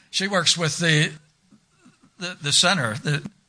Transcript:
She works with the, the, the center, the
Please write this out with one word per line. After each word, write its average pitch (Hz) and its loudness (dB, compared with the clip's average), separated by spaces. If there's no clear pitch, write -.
She 190 -4
works 185 2
with 160 -2
the, 160 2
the, 180 -10
the 143 -4
center, 147 2
the 147 -4